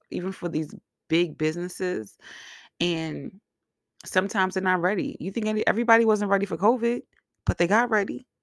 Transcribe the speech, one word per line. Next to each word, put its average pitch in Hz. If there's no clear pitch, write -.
even 185
for 180
these 160
big 165
businesses, 180
and 160
sometimes 190
they're 185
not 185
ready. 185
You 180
think 214
any, 214
everybody 226
wasn't 208
ready 196
for 175
covid, 233
but -
they 175
got 226
ready, 226